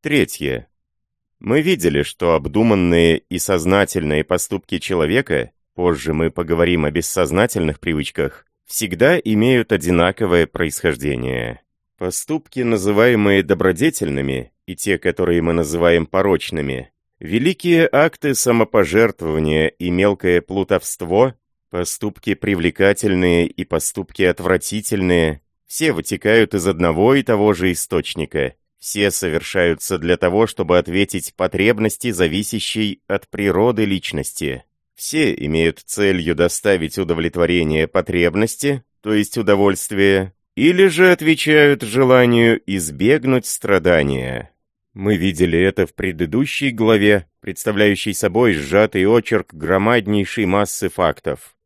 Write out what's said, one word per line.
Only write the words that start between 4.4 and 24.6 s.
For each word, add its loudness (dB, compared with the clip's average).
человека, -2
позже -2
мы 0
поговорим 0
о -2
бессознательных -2
привычках, -6
всегда 0
имеют 0
одинаковое 2
происхождение. -4
Поступки, -8
называемые 2
добродетельными, -2
и -12
те, -2
которые 0
мы 0
называем 2
порочными, -2
великие 0
акты 0
самопожертвования 0
и -6
мелкое 0
плутовство, -2
поступки -6
привлекательные 2
и -8
поступки -4
отвратительные, 0